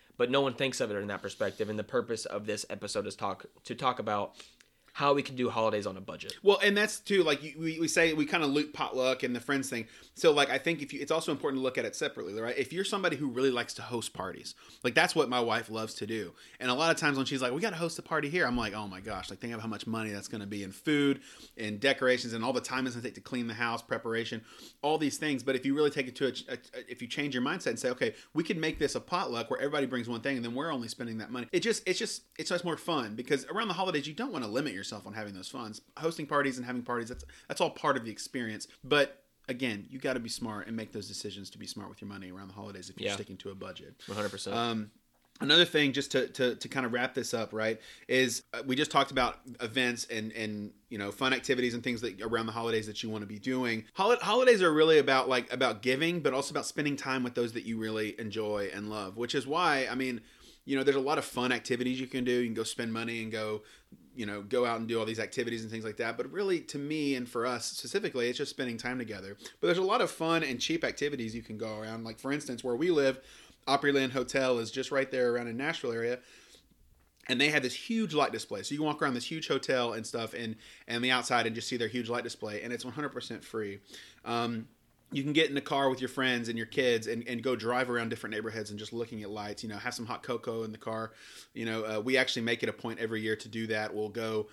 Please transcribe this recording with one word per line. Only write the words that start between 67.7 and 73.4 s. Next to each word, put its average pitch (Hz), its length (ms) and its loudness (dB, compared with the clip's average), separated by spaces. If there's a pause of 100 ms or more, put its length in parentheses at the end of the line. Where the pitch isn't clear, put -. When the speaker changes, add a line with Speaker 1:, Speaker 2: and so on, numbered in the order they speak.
Speaker 2:
it's 123 100 -2
just 143 120 -4
spending 123 260 -4
time 127 220 -4
together. 101 380 -8 (240)
But 170 80 2
there's 175 100 4
a 185 40 2
lot 202 180 4
of 180 100 2
fun 165 320 2
and 139 160 -2
cheap 160 240 0
activities 123 540 -2
you 117 60 -8
can 110 140 -10
go 107 220 -6
around. 110 240 -6
Like, 113 160 -10
for 135 140 -2
instance, 143 320 -4
where 123 100 0
we 160 160 2
live, 135 300 4 (480)